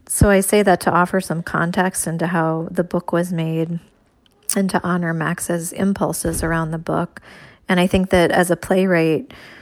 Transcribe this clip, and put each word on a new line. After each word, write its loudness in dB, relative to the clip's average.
so 2
I 6
say 2
that 4
to 0
offer 2
some -6
context -2
into -2
how 0
the -2
book -4
was 0
made -2
and 0
to 0
honor -2
Max's -4
impulses -2
around -2
the -6
book. -6
And 2
I 4
think 0
that 4
as 2
a 2
playwright, 0